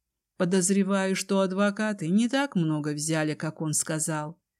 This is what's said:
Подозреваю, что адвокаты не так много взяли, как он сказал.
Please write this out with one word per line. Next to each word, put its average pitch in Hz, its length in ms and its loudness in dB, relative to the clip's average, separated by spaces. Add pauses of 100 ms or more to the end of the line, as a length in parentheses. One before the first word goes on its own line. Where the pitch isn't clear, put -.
(380)
Подозреваю, 190 760 2
что 196 260 0
адвокаты 202 680 0
не 220 200 2
так 277 260 0
много 156 340 2
взяли, 156 440 -2
как 156 260 -6
он 156 140 -2
сказал. 156 680 -4 (200)